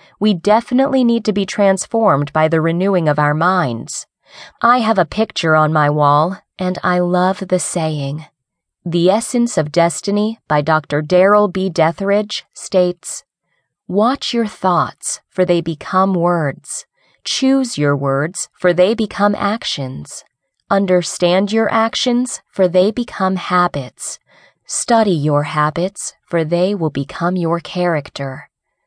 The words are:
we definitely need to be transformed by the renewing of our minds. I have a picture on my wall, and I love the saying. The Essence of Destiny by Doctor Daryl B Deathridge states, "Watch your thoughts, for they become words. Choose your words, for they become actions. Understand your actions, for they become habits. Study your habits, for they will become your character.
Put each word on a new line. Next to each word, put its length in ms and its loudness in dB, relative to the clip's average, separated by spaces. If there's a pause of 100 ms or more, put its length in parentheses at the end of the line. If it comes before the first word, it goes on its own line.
(200)
we 140 2
definitely 720 2
need 180 2
to 80 0
be 140 0
transformed 880 0
by 160 2
the 100 2
renewing 480 0
of 100 2
our 160 2
minds. 720 -2 (560)
I 180 4
have 200 2
a 60 4
picture 500 0
on 160 4
my 180 4
wall, 460 2 (240)
and 240 -2
I 160 0
love 480 0
the 120 0
saying. 680 -4 (580)
The 260 2
Essence 480 0
of 140 -2
Destiny 680 0 (120)
by 100 2
Doctor 420 0
Daryl 460 4
B 220 -2
Deathridge 720 0 (100)
states, 680 -2 (640)
"Watch 460 -2
your 140 0
thoughts, 800 -4
for 160 -2
they 160 2
become 540 -2
words. 720 -2 (400)
Choose 520 0
your 160 2
words, 600 -4
for 180 0
they 240 4
become 400 -2
actions. 880 -6 (460)
Understand 840 2
your 180 0
actions, 760 -2
for 220 0
they 220 2
become 440 -2
habits. 840 -4 (480)
Study 460 0
your 320 2
habits, 680 -4 (120)
for 200 -2
they 280 0
will 160 -2
become 460 -4
your 240 0
character. 880 -4 (380)